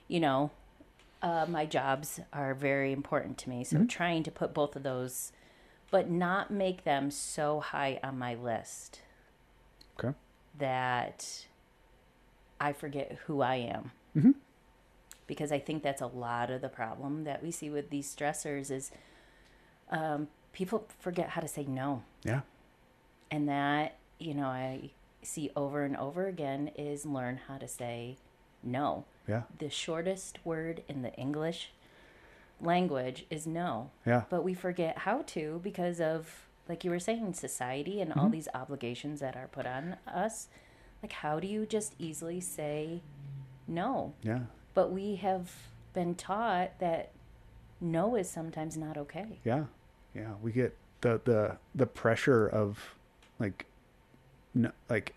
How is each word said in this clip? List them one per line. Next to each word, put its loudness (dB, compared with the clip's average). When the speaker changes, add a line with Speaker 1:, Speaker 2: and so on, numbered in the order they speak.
Speaker 1:
you 2
know, 4
uh, 2
my 0
jobs 0
are 0
very 2
important -2
to -8
me. -4
So 2
Speaker 2:
Mm-hmm. 8
Speaker 1:
trying 2
to -6
put -2
both 2
of -6
those, -2
but 6
not 2
make 0
them 4
so 0
high -2
on -4
my -2
list -4
Speaker 2:
Okay. 0
Speaker 1:
that -2
I 2
forget -4
who 2
I 6
am. -2
Speaker 2:
Mm-hmm. 12
Speaker 1:
Because -4
I 4
think -4
that's -2
a -2
lot -2
of -4
the -4
problem -6
that -4
we -6
see -8
with -4
these -4
stressors -2
is, -4
um, 0
people -2
forget -2
how -2
to -2
say -4
no. 0
Speaker 2:
Yeah. 2
Speaker 1:
And 2
that, 2
you -4
know, 0
I -2
see -4
over 0
and 0
over -2
again -2
is -4
learn -2
how -8
to -10
say -6
no. 0
Speaker 2:
Yeah. 2
Speaker 1:
The -6
shortest -2
word -2
in -4
the -4
English -2
language 2
is -6
no. -2
Speaker 2:
Yeah. 6
Speaker 1:
But 2
we 0
forget 0
how 0
to -4
because -2
of, -2
like -6
you 0
were 2
saying, 0
society -4
and -2
all 4
Speaker 2:
Mm-hmm. 8
Speaker 1:
these -2
obligations -6
that -4
are -10
put -8
on -6
us. -4
Like, -10
how -2
do -2
you -2
just -2
easily -6
say -4
no? -2
Speaker 2:
Yeah. 2
Speaker 1:
But 6
we -2
have 0
been 2
taught 0
that 0
no 2
is 0
sometimes -6
not -4
okay. -8
Speaker 2:
Yeah. 2
Yeah. -8
We -2
get 2
the, 4
the, 4
the 4
pressure 6
of, 0
like, -2
no, 6
like, 2